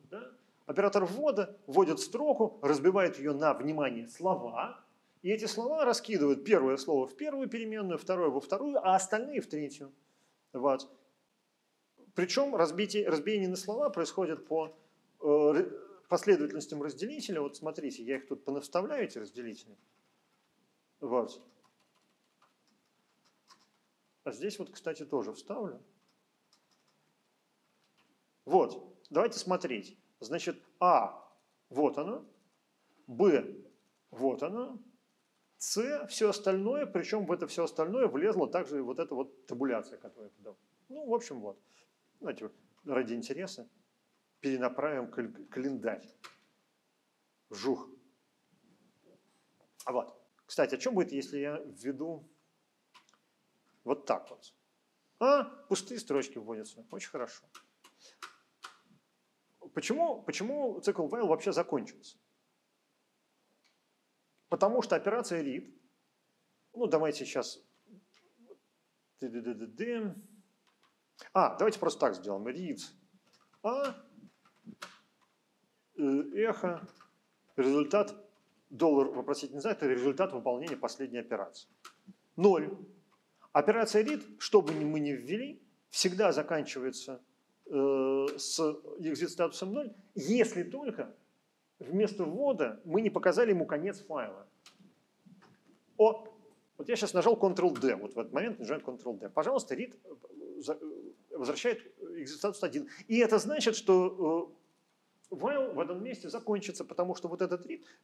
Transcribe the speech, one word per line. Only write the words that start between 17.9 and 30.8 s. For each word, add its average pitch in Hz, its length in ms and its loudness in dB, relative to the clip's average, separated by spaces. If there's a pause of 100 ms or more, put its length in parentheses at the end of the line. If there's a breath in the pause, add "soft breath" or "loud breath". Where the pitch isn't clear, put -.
я 131 140 -4
их 131 100 -8
тут 135 180 -8
понавставляю, 180 600 -2
эти 135 140 -8
разделители. 110 580 -14 (1200)
Вот. 120 420 -2 (2750)
А 143 80 -6
здесь 160 260 -8
вот, 180 120 -10
кстати, 156 340 -8
тоже 110 280 -2
вставлю. 202 480 -10 (2750)
Вот. - 520 2 (140)
Давайте 220 280 2
смотреть. 156 600 -2 (220)
Значит, 160 420 -6 (180)